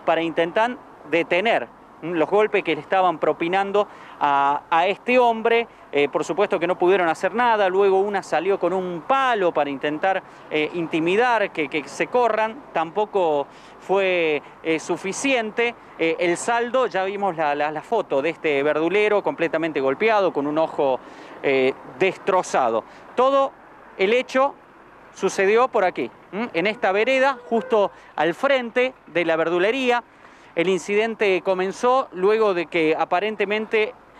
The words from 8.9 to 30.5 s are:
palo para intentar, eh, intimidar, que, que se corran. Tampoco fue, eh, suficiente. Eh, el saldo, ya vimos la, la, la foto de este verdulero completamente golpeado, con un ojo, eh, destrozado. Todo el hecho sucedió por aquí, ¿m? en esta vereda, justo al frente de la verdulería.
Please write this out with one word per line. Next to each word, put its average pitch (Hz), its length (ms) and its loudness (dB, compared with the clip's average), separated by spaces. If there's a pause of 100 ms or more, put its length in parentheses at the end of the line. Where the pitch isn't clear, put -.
palo 240 460 0
para 143 180 -2
intentar, 151 520 -2 (280)
eh, 151 240 -2
intimidar, 185 760 0
que, 151 180 -4
que 147 200 -6
se - 200 -4
corran. 220 560 0 (100)
Tampoco 165 720 0 (340)
fue, 180 640 0 (200)
eh, 160 180 0
suficiente. 233 920 -2 (240)
Eh, 165 200 0
el 170 180 0
saldo, 233 520 0
ya 185 160 -2
vimos 196 320 -4
la, 151 180 0
la, 147 180 -2
la 151 80 -8
foto 175 400 -2
de 147 80 -2
este 151 340 0
verdulero 175 600 2
completamente 160 580 -2
golpeado, 185 500 2
con 143 160 -4
un 151 120 -2
ojo, 151 420 -2 (420)
eh, 135 300 2 (260)
destrozado. 175 840 0 (300)
Todo 269 380 2 (440)
el 196 160 2
hecho 262 420 2 (600)
sucedió 202 540 2
por 208 160 2
aquí, 156 260 -2 (220)
¿m? 226 200 -6
en 165 140 0
esta 208 260 0
vereda, 262 460 2 (100)
justo 226 420 0 (240)
al 160 200 0
frente 254 580 0 (140)
de - 180 -2
la 165 120 0
verdulería. 226 680 0 (500)